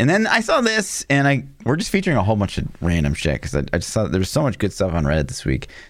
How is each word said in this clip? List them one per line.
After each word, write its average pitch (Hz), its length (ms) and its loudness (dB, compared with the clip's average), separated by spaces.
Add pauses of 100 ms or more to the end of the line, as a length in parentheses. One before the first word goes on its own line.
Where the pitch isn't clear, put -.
and 127 100 4
then 214 160 2
I - 140 2
saw 277 200 2
this, 220 480 0
and 139 200 4
I, 139 160 0 (200)
we're 131 120 0
just 196 140 -4
featuring 185 260 2
a 95 80 2
whole 110 100 2
bunch - 240 0
of - 80 -2 (140)
random 78 340 2
shit, 73 260 -2
'cause 71 140 -8
I, 71 60 0 (120)
I 85 60 2
just - 120 -8
saw, 107 180 0
there 95 100 0
was 95 120 -2
so - 120 0
much 123 160 -2
good 98 140 -2
stuff 95 220 -2
on 82 100 2
Reddit 73 240 2
this - 160 -10
week. - 240 -2 (220)